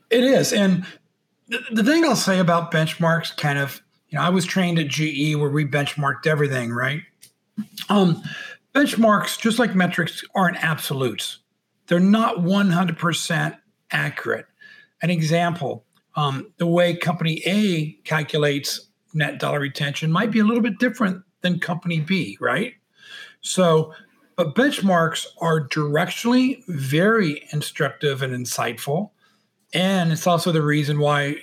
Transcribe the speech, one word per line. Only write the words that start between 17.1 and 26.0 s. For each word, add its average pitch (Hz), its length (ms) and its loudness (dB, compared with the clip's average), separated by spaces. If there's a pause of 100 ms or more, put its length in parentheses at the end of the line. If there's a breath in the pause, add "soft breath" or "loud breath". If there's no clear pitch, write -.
A 175 460 0 (140)
calculates 147 840 -2 (260)
net 147 260 -4
dollar 143 200 -2
retention 143 520 -4
might 208 200 0
be 226 80 2
a 214 40 4
little 226 200 4
bit 226 160 -2
different 214 420 0 (200)
than 180 180 0
company 170 400 -4
B, 160 400 -2
right? 151 340 -2 (680 loud breath)
So, 160 520 2 (420 loud breath)
but 165 200 -2
benchmarks 185 720 2 (140)
are 160 280 0
directionally 180 1000 0